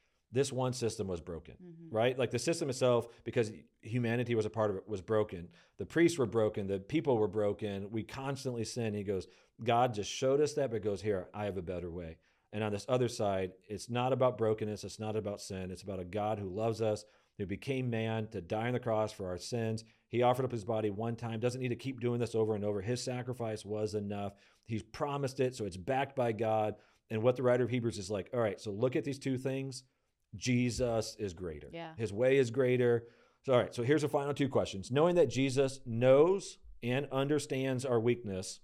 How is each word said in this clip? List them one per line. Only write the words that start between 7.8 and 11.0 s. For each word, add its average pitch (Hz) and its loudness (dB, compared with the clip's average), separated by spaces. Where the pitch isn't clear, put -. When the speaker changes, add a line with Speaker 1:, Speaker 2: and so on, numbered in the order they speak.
Speaker 1:
We 110 -4
constantly 131 -6
sin. 113 -4
He 104 -4
goes, 95 -2
God 120 4
just 101 -4
showed 135 2
us 143 2
that, 135 0
but 110 -2
goes, 101 -2